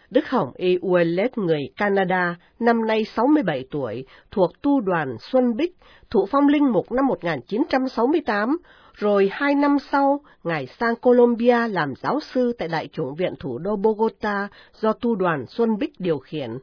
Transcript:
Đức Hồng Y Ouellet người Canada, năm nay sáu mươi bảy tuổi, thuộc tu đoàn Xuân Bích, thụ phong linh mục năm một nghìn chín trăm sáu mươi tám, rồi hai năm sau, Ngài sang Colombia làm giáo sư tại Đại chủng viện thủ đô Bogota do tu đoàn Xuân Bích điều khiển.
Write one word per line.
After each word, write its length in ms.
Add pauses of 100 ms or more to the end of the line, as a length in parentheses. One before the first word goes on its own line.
(100)
Đức 180
Hồng 260
Y 260
Ouellet 580
người 220 (160)
Canada, 600 (240)
năm 260
nay 180
sáu 220
mươi 160
bảy 280
tuổi, 360 (240)
thuộc 320
tu 180
đoàn 400
Xuân 360
Bích, 200 (340)
thụ 200
phong 180
linh 240
mục 200
năm 140
một 180
nghìn 220
chín 220
trăm 200
sáu 180
mươi 200
tám, 320 (360)
rồi 380
hai 220
năm 240
sau, 420 (240)
Ngài 220
sang 300
Colombia 720
làm 280
giáo 240
sư 380
tại 100
Đại 200
chủng 260
viện 260
thủ 180
đô 180
Bogota 720 (240)
do 200
tu 220
đoàn 320
Xuân 320
Bích 200
điều 200
khiển. 320 (120)